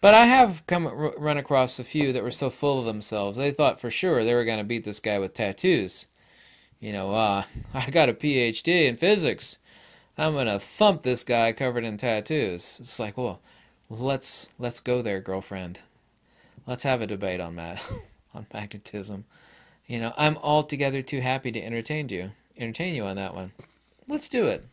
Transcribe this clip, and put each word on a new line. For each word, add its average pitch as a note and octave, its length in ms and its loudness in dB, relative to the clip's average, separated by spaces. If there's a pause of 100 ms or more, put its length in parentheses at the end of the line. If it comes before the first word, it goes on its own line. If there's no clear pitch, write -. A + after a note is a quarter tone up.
But G3+ 140 10
I A#3 120 12
have A#3+ 400 6
come E3+ 220 0
r-, C#3+ 280 -4
run D3 220 0
across C3+ 400 2
a B2 60 -6
few C#3+ 280 0
that A#2+ 120 -2
were A#2+ 80 -2
so C3 180 -2
full C#3 300 0
of A#2+ 40 -4
themselves. G#2+ 540 -2
They C#3+ 140 0
thought C#3+ 280 2
for A#2+ 100 -4
sure C3+ 340 2
they A#2+ 100 2
were A#2+ 100 4
gonna A2 200 -2
beat A2+ 200 -4
this G#2 140 -4
guy G#2 220 0
with F#2+ 140 -4
tattoos. A2+ 760 -2 (720)
You G#2+ 120 -8
know, G2 220 -4
uh, G#2 300 2 (140)
<laughs> - 160 -14
"I C3 160 -4
got D3+ 180 6
a A2+ 60 2
P C#3+ 240 0
H A#2 260 0
D E3+ 220 4
in A#2+ 100 0
physics. E3+ 640 2 (580)
I'm D#3 180 0
gonna A#2 240 0
thump F#3+ 440 2
this B2 200 2
guy A#2 300 2
covered B2 320 -2
in A2 120 -6
tattoos." A2 840 -2
It's - 180 -6
like, G#2+ 180 -6
"Well, A#2 240 -6 (480)
let's, C3 600 -2 (100)
let's A#2+ 220 -6
go B2 200 0
there, G#2 200 -2
girlfriend. F#2+ 580 -8 (880)
Let's B2 160 -6
have C3 180 0
a A2 60 -4
debate F#2+ 340 -4
on E2+ 140 -8
ma-, E2+ 220 -10 (280)
<laughs> - 300 -20
on A2 180 -14
magnetism." G#2 720 -12 (600)
You A#2+ 140 -6
know, A#2 180 -4
I'm D3+ 200 2
altogether C#3+ 640 0
too C3+ 180 -6
happy B2+ 320 -2
to A2 120 -6
entertain A#2 440 -6
you, F#2+ 240 -8 (260)
entertain C#3+ 360 -6
you A#2 100 -4
on G2 120 -4
that G2 180 -6
one. F#2 180 -10 (580)
Let's D4 200 -4
do A#3 160 2
it. G#2 260 -2